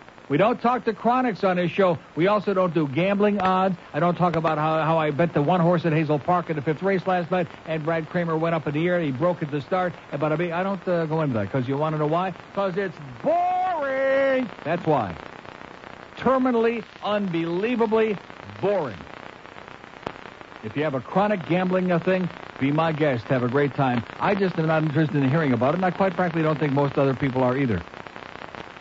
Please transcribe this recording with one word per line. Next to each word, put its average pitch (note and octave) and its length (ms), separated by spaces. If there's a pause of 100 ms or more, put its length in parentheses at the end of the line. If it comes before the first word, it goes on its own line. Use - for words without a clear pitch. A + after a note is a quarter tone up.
(280)
We C#3 100
don't F3 220
talk A#3+ 260
to A3+ 80
chronics A#3+ 500
on F#3 120
this F3 140
show. F#3 260 (200)
We D#3+ 100
also G3+ 280
don't F#3 200
do D#3 140
gambling G3+ 520
odds. F#3 360 (160)
I D3 80
don't F3 160
talk E3+ 180
about D#3+ 240
how, D#3+ 240
how D#3+ 160
I D#3 120
bet E3 240
the D3 80
one E3+ 180
horse E3+ 240
at E3 80
Hazel D3+ 260
Park F3 320
in D#3 60
the D3 60
fifth D3+ 200
race F#3+ 240
last F3+ 240
night, F3+ 160 (220)
and D#3+ 160
Brad E3 240
Kramer E3+ 280
went E3 200
up D#3 100
in D3+ 80
the D#3 140
air, F3 120
he D3 120
broke E3 300
at D3 100
the D3 80
start, F3+ 320 (180)
and C#3+ 100
bada D#3 180
bing. F3 140
I F3 120
don't, G3 240
uh, E3+ 180
go D#3 160
into C#3 120
that, G2+ 180
'cause B2+ 160
you C3+ 80
wanna D#3 220
know D3+ 80
why? F3 280 (200)
'Cause G3 220
it's G3 200 (260)
boring. C4+ 1300 (160)
That's E3 220
why. A#2 280 (1000)
Terminally, A#3+ 640 (220)
unbelievably G#3 1120 (440)
boring. F3 360 (1700)
If A2 120
you D3 80
have D3 100
a C3 60
chronic G3 480
gambling, F3+ 420
uh, F3 80
thing, F#3 300 (320)
be C#3 100
my D#3+ 220
guest. D3 320
Have B2+ 180
a B2 60
great C#3 260
time. B2 300 (160)
I G3 160
just F#3+ 240
am D#3+ 80
not D#3+ 160
interested D3 320
in C#3 120
hearing D3 240
about B2+ 220
it, F3 40
and F#3 60
I F#3 60
quite F#3+ 240
frankly E3+ 260
don't D#3 180
think D3 140
most C#3 240
other C#3 180
people C3 280
are B2+ 140
either. A2+ 260 (1000)